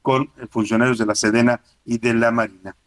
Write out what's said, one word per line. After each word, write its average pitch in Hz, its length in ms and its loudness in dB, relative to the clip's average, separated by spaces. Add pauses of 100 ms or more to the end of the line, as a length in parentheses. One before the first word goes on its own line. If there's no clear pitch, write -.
con 135 320 -2 (180)
funcionarios 113 460 0
de 110 80 -2
la 107 100 -2
sedena 117 460 2 (240)
y 117 140 -4
de 117 160 0
la 117 160 2
Marina. 98 440 -6 (120)